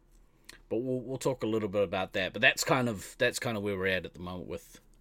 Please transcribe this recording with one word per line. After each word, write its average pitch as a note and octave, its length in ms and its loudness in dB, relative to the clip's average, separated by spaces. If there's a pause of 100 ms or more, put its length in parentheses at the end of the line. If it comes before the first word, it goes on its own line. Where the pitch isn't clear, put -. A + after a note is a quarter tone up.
(680)
but A2 100 -2
we'll, B2+ 220 -2
we'll C3 180 -6
talk C3+ 260 0
a A2+ 40 0
little G#2+ 220 0
bit G2+ 120 2
about F#2 320 0
that. F#2 200 0
But A2 100 -2
that's C3+ 200 6
kind B2+ 260 4
of, G2 280 -8
that's B2 220 2
kind A#2 180 -2
of G2+ 60 -2
where G#2 120 0
we're F#2+ 120 0
at F#2 180 2
at E2+ 80 -14
the D#2 60 -16
moment F2+ 280 -10
with, - 320 -12 (220)